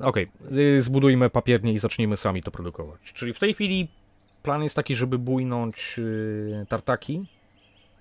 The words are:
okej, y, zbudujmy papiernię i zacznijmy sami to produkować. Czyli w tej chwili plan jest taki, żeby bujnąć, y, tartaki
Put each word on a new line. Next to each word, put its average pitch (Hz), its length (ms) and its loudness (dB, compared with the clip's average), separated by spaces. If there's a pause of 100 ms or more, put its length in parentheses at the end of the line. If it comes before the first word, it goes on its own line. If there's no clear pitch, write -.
okej, 110 260 0 (240)
y, 143 280 6
zbudujmy 131 500 4
papiernię 117 420 2
i 107 60 0
zacznijmy 104 380 0
sami 95 260 -2
to 98 80 -10
produkować. 82 640 -12
Czyli 120 220 -8
w - 40 -18
tej 214 160 0
chwili 190 360 -2 (520)
plan 147 200 -2
jest 147 140 -4
taki, 143 180 -2
żeby 127 240 0
bujnąć, 123 800 -4
y, 107 680 -4
tartaki 135 600 -4 (720)